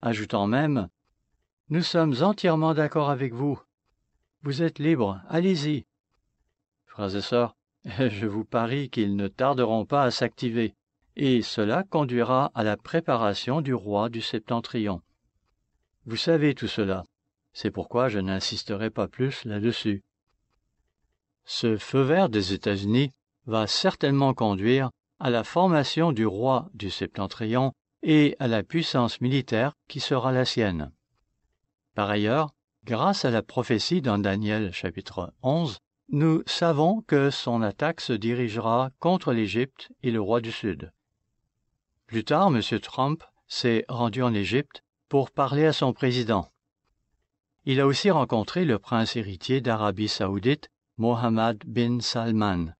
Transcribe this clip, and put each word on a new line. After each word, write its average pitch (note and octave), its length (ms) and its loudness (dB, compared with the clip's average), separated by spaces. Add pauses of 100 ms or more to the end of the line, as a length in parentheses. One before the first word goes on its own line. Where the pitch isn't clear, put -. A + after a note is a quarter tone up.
Ajoutant G#2+ 460 -2
même, « C3 400 0 (800)
Nous D#3+ 120 0
sommes D#3+ 400 2
entièrement D#3+ 520 2
d'accord D3+ 360 0
avec B2+ 240 -2
vous. C3+ 260 -2 (840)
Vous C#3 180 -4
êtes D#3+ 180 -2
libre, B2 480 2
allez-y. » D#3+ 580 0 (1000)
Frères G2 300 -6
et G2+ 60 -4
sœurs, A#2+ 360 0 (260)
<laughs> - 0 -
je G#2+ 420 -2
vous G#2 200 -4
parie C3 440 -2
qu'ils G#2 260 -2
ne G2+ 120 -2
tarderont A#2 580 0
pas C#3+ 180 2
à B2 80 2
s'activer, A#2 640 -2 (400)
et B2+ 260 2
cela A2 420 0
conduira B2+ 720 0
à A#2 80 -2
la G#2+ 140 0
préparation B2 840 -2
du C3+ 120 -2
roi G#2 360 0
du A#2 120 -8
Septentrion. G#2+ 800 -4 (1040)
Vous A2+ 120 -6
savez D3+ 360 2
tout C3 140 -6
cela, F#2+ 360 -2 (480)
c'est - 200 -4
pourquoi A#2+ 360 -2
je G#2 120 -2
n'insisterai G2 720 -4
pas G#2 160 -4
plus C3 360 -4
là-dessus. G#2 600 -2 (1400)
Ce A2+ 320 0
feu C3 240 0
vert D#3+ 280 4
des G2+ 240 0
États-Unis G#2 580 0 (340)
va A2 220 0
certainement C#3 680 2
conduire A#2 560 2 (300)
à C#3 100 -2
la A#2 140 0
formation E3 680 2
du A2 140 2
roi B2 480 0
du G2 160 -8
Septentrion A2 840 -2 (300)
et D3+ 360 4
à C3+ 80 -2
la A2+ 160 0
puissance C3+ 580 -2
militaire B2+ 520 0 (140)
qui - 120 -10
sera C3 320 0
la B2+ 140 2
sienne. F2+ 460 -2 (1000)
Par G2+ 160 0
ailleurs, A2 440 0 (300)
grâce C3+ 420 0
à B2+ 60 2
la A2+ 100 2
prophétie B2 600 0
dans A#2 160 2
Daniel G#2 560 0
chapitre - 680 -8
onze, C#3 380 -2 (300)
nous D#3+ 360 2
savons E3+ 560 0
que C#3+ 280 2
son A#2+ 320 -2
attaque C#3 400 -2
se - 120 -2
dirigera A#2 840 0
contre C3 340 0
l'Égypte A2+ 580 -2 (120)
et B2+ 80 0
le A2+ 100 0
roi A2 200 2
du A2 100 -8
Sud. E2 400 -6 (1120)
Plus A2+ 180 -4
tard, E3+ 280 4
Monsieur A2+ 280 0
Trump C#3+ 440 -4 (240)
s'est A2+ 400 0
rendu A#2 340 -2
en B2 120 2
Égypte G#2 500 -2 (260)
pour C#3 220 2
parler C#3+ 340 2
à D#3 80 4
son C3 200 0
président. A#2+ 580 0 (1120)
Il C3+ 160 2
a C#3 80 6
aussi C#3 240 4
rencontré C3 540 2
le B2 120 2
prince A2+ 380 -2
héritier A2+ 460 -2
d'Arabie G#2+ 460 0
saoudite, G2+ 640 0 (280)
Mohammed A2+ 680 0
bin A#2+ 360 0
Salman. G#2 760 0